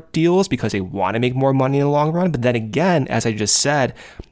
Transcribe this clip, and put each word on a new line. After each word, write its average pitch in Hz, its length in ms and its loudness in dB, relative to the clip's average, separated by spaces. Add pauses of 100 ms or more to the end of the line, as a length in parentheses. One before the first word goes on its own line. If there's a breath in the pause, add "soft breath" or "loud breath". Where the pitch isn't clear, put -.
(120)
deals 175 380 2
because 123 240 -2
they 98 80 -2
want 95 340 -2
to 117 60 0
make 123 120 0
more 135 200 2
money 135 240 0
in 143 80 2
the 143 40 0
long 147 220 0
run. 175 200 0
But 131 100 -4
then 123 160 2
again, 139 500 0
as 113 180 -2
I 113 60 0
just 104 240 0
said, 139 380 0 (380 loud breath)